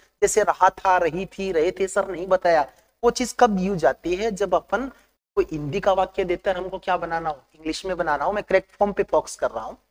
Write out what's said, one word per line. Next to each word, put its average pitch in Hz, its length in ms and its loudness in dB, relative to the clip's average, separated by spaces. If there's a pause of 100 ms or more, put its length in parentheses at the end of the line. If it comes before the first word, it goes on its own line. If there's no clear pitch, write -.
(220)
जैसे 208 200 2
रहा 185 280 4
था, 185 280 2
रही 175 300 -2
थी, 190 240 -6
रहे 165 180 2
थे, 190 180 -4
सर 196 220 -2
नहीं 175 160 -8
बताया। 175 360 2 (400)
वो 240 80 4
चीज 240 300 -2
कब 214 200 6
यूज 185 240 0
आती 165 300 0
है? 214 180 -2
जब 185 220 0
अपन 208 320 -2 (500)
कोई 190 140 2
हिंदी 151 300 -4
का 190 120 4
वाक्य 190 320 0
देते 175 260 -2
हैं, 185 60 -2
हमको 185 220 -8
क्या 180 180 -2
बनाना 165 340 -6
हो, 139 100 -10 (140)
English 160 320 -8
में 185 100 -4
बनाना 151 280 -2
हो, 185 80 0
मैं 208 120 -4
correct 190 260 0
फॉर्म 202 220 0
पे 196 120 0
focus - 320 -2
कर 131 140 -4
रहा 110 140 -8
हूँ। 180 120 -14 (140)